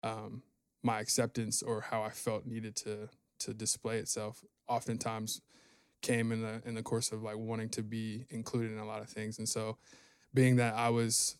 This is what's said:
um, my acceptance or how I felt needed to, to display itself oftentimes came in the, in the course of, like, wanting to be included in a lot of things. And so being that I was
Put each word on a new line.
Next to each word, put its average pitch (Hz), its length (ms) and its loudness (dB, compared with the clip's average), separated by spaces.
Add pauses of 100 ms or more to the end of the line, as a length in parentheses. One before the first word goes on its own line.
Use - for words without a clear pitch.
um, 110 400 -6 (400)
my 113 160 4
acceptance 113 640 0
or 110 200 0
how 110 200 -2
I 107 80 -2
felt 107 360 -2
needed 113 320 -6
to, 107 300 -6 (320)
to - 140 -4
display 110 460 -2
itself 107 440 -4 (240)
oftentimes 113 760 -2 (600)
came 117 300 2
in 113 100 0
the, 110 240 -6
in 120 80 -6
the 110 80 -4
course 117 300 0
of, 110 100 -6
like, 107 160 -4
wanting 113 320 -2
to 113 140 -4
be 110 480 -4
included 113 400 -2
in 110 80 -6
a 107 60 -8
lot 107 160 -6
of 107 80 -14
things. 110 280 -6
And 113 100 -4
so 110 300 -2 (560)
being 127 220 8
that 120 180 6
I 117 160 4
was 117 500 4